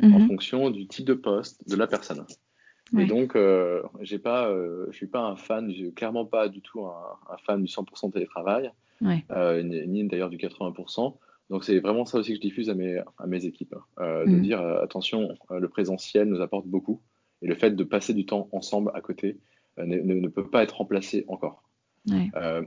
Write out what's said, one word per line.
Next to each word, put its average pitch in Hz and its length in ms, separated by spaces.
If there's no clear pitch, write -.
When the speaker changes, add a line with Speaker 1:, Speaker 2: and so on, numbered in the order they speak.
Speaker 1:
Mhm. 214 120
Speaker 2:
en 202 120
fonction 135 440
du 101 160
type - 200
de 98 80
poste, 101 520
de 135 80
la 107 120
personne. 80 400
Speaker 1:
Ouais. 104 100
Speaker 2:
Et 92 40
donc, 123 280
euh, 92 480
j'ai 101 180
pas, 117 300
euh, 90 420
je - 60
suis 98 100
pas 120 160
un 101 140
fan, 110 300
du, 92 260
clairement 113 340
pas 110 220
du 98 120
tout 107 240
un, 87 340
un 90 80
fan 101 240
du 92 60
cent - 140
pour - 160
cent 104 120
télétravail, 98 600
Speaker 1:
Ouais. 175 300
Speaker 2:
euh, 85 320
ni, 82 260
ni 104 180
d'ailleurs 92 220
du 87 80
quatre-vingts 90 360
pour 90 180
cent. - 280
Donc, 95 140
c'est 95 160
vraiment 107 240
ça 120 140
aussi 113 140
que 107 40
je 101 60
diffuse 110 280
à 101 40
mes, 90 260
à - 80
mes 90 200
équipes, - 280
hein, - 280
euh, 80 240
de 90 100
Speaker 1:
Mhm. 90 60
Speaker 2:
dire, 101 180
euh, « 85 240
Attention, 101 520
euh, 90 80
le 90 100
présentiel 101 600
nous 92 140
apporte 95 240
beaucoup, 95 340
et 87 40
le 87 80
fait 110 160
de 95 140
passer 104 300
du 101 120
temps 101 260
ensemble 104 420
à 85 60
côté, - 380
euh, 90 80
ne, 85 100
ne, 92 240
ne 90 80
peut 95 200
pas 117 140
être 107 140
remplacé 98 500
encore. » - 360
Speaker 1:
Ouais. 92 260
Speaker 2:
Euh, 85 300